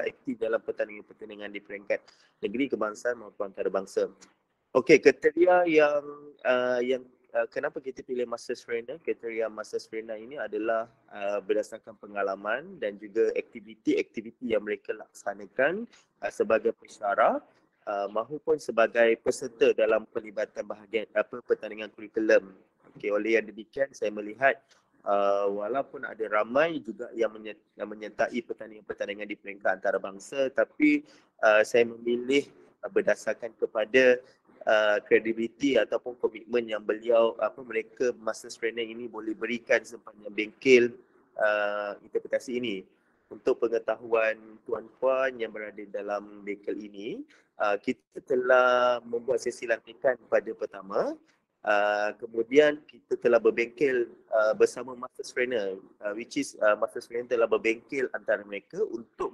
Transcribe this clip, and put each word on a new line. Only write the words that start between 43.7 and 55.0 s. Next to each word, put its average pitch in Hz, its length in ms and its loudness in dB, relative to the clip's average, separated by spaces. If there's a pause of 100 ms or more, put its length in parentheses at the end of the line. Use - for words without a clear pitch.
tuan-puan 127 720 -2
yang 110 160 -6
berada 104 400 -12
dalam 104 480 -8
bengkel 101 400 -8
ini, 107 400 -12 (400)
uh, 101 160 0
kita - 480 -8
telah 123 800 4
membuat 120 320 -2
sesi 120 320 -4
lantikan 117 560 -2
pada 107 320 0
pertama. 110 560 -4 (480)
Uh, 104 560 0
kemudian 127 720 2
kita - 320 -8
telah 120 160 6
berbengkel, 117 720 2 (240)
uh, 107 240 2
bersama 123 400 0
master 127 320 -14